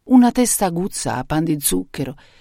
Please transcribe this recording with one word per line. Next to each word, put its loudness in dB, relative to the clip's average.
Una 6
testa 0
aguzza -4
a -6
pan -2
di -2
zucchero, -6